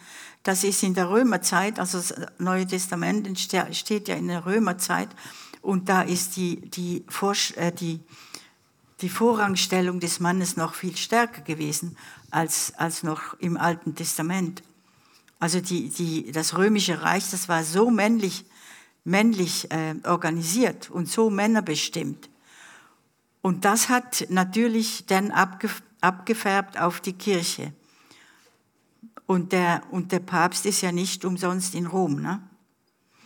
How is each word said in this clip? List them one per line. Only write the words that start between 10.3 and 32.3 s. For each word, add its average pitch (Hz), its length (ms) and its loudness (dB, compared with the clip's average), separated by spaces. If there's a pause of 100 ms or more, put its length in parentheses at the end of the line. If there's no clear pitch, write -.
noch 160 200 -2
viel 180 200 -6
stärker 233 460 0
gewesen 156 560 -4 (340)
als, 160 460 -2
als 165 260 -4
noch 156 360 -4
im 170 180 -2
Alten 165 380 0
Testament. 170 680 -2 (760)
Also 170 200 2
die, 175 300 -2
die, 160 420 -4
das 160 240 0
römische 185 460 4
Reich, 170 300 0
das 185 180 -4
war 165 160 2
so 190 240 4
männlich, 214 560 2 (580)
männlich, 190 680 2
äh, 160 240 -4 (100)
organisiert 170 840 0
und 175 200 -4
so 226 200 4
männerbestimmt. 196 1000 0 (1120)
Und 185 240 0
das 214 240 4
hat 247 400 0
natürlich 220 760 2
dann 196 240 2
abgef-, 190 520 0 (180)
abgefärbt 196 800 0
auf 175 220 0
die 190 120 -4
Kirche. 175 600 -2 (1500)
Und 185 240 0
der, 175 400 2
und 185 200 -4
der 185 80 2
Papst 180 460 0
ist 202 160 0
ja 185 100 0
nicht 175 340 -2
umsonst 185 500 -2
in 170 120 -2
Rom, 165 340 0
ne? 180 200 -4 (840)